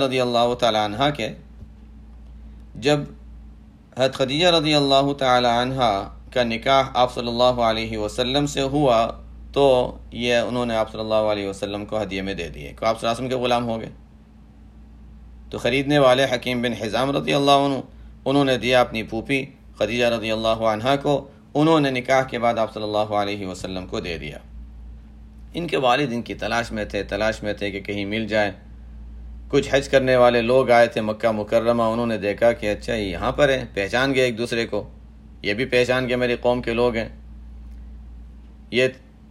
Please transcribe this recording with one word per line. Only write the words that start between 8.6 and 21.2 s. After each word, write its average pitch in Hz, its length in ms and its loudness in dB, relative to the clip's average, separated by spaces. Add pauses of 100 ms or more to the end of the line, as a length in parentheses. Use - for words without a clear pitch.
ہوا، 135 260 4 (540)
تو 139 120 4 (460)
یہ 120 260 0
انہوں 120 280 -2
نے 117 100 -2
آپ 110 160 0
صلی 107 80 -8
اللہ 110 320 0
علیہ 101 160 -4
وسلم 101 380 -8
کو 107 160 -4
ہدیے 95 200 -6
میں 95 120 -4
دے 85 160 -6
دیے، 73 280 -14
کہ - 80 -4
آپ 113 140 0
صلی 117 80 -4
اللہ 117 100 -2
علیہ 131 80 -6
وسلم 123 40 -6
کے 123 140 -2
غلام 120 240 0
ہو 113 140 -4
گئے۔ - 80 -12 (1600)
تو - 80 -8
خریدنے 135 420 2
والے 131 340 6
حکیم 123 280 -2
بن 120 200 -2
حزام 113 360 -2
رضی 151 160 0
اللہ 139 340 6
عنہ، 139 80 0 (500)
انہوں 139 200 2
نے 131 120 2
دیا 123 240 4
اپنی 110 220 -2
پھوپھی 131 420 -4 (320)
خدیجہ 117 300 0
رضی 113 240 -2
اللہ 113 400 0
عنہا 117 240 0
کو، 143 180 0 (400)